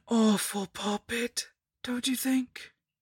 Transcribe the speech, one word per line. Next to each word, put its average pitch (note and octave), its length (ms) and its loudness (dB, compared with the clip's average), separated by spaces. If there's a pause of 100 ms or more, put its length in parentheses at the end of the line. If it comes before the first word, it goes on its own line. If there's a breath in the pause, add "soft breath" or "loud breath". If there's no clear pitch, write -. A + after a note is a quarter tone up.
awful, G#3+ 600 2
Poppet, A3 840 -6 (320)
don't B3 240 -4
you C4+ 80 0
think? C4 600 -2 (280)